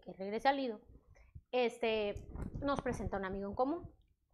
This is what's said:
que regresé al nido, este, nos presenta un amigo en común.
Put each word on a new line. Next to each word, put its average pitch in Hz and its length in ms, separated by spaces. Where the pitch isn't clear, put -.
que - 100
regresé 208 360
al 277 80
nido, 240 240
este, 226 760
nos 277 220
presenta 214 360
un 190 80
amigo 196 220
en 196 80
común. 294 340